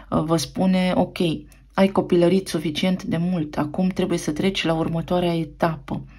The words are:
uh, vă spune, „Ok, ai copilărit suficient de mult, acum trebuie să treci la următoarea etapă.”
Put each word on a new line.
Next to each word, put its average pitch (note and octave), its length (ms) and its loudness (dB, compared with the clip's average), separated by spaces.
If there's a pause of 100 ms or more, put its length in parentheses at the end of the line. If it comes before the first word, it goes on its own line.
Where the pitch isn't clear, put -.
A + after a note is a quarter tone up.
(100)
uh, E3 120 0
vă D#3+ 140 2
spune, F#3 580 0
„Ok, F3 240 0 (560)
ai F#3+ 140 4
copilărit F#3 600 2
suficient F3 540 -2
de - 140 -4
mult, E3+ 420 -2
acum D#3 300 -2
trebuie F#3 300 0
să D#3+ 140 -4
treci F#3+ 320 0
la D#3+ 100 2
următoarea E3 600 0
etapă.” D#3+ 680 -4 (140)